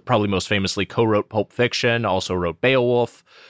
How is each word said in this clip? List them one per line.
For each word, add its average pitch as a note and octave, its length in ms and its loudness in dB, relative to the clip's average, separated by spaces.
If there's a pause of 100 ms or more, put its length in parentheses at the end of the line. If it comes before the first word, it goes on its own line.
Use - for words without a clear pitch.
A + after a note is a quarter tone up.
probably G#2+ 240 0
most F#2+ 200 -2
famously G2 360 -2
co-wrote A2 460 0
Pulp G#2 200 -4
Fiction, A#2 540 0
also F#2 300 -2
wrote F2 260 -2
Beowulf, B2 640 0 (260)